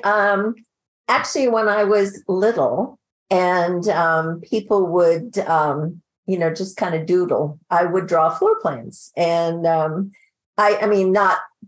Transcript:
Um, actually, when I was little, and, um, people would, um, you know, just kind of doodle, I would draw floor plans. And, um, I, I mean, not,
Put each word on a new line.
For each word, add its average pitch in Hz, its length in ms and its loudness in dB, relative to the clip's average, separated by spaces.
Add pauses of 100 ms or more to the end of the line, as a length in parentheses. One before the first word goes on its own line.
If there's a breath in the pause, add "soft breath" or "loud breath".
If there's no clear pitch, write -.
Um, 202 500 0 (540)
actually, 269 400 0
when 220 200 0
I 208 160 2
was 196 440 0
little, 190 720 -2 (320)
and, 180 560 0
um, 165 540 0
people 208 440 0
would, 170 540 0
um, 156 600 -2 (280)
you 190 100 0
know, 165 160 0
just 190 240 -8
kind 175 160 -2
of 160 140 -4
doodle, 170 520 0 (120)
I 175 140 2
would 175 200 -2
draw 165 240 2
floor 427 320 0
plans. - 560 -8
And, 170 480 0
um, 165 460 0 (480 soft breath)
I, 208 180 4
I 220 80 -2
mean, 190 260 2
not, 196 280 2 (280)